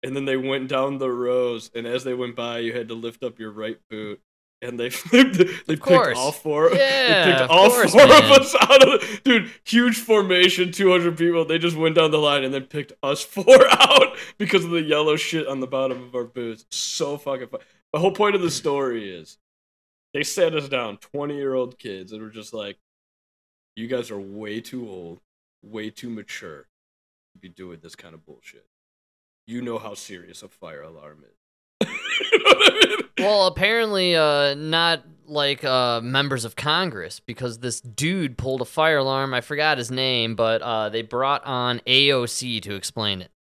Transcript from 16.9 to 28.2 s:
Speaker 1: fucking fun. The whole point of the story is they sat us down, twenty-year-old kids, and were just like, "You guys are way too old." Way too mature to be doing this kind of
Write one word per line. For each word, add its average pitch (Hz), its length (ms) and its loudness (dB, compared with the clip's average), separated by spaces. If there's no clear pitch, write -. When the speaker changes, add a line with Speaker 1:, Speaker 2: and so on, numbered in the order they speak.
Speaker 1:
fucking 131 300 -10
fun. - 140 -16
The 151 80 -6
whole 190 120 2
point 202 240 0
of 185 80 0
the 165 80 -2
story 127 640 -4
is 82 260 -20
they 143 100 -4
sat 165 320 0
us 143 140 -6
down, 120 280 -6
twenty-year-old 139 840 -6
kids, 95 340 -14
and 107 80 -16
were 110 80 -16
just 107 240 -18
like, 101 240 -12
"You 113 120 -12
guys 120 240 -6
are 101 80 -10
way 104 420 -12
too 120 260 -14
old." 90 340 -16
Way 107 260 -14
too 120 200 -16
mature 95 580 -16
to - 60 -20
be 95 100 -20
doing 87 320 -20
this 82 140 -20
kind 82 180 -20
of 80 120 -20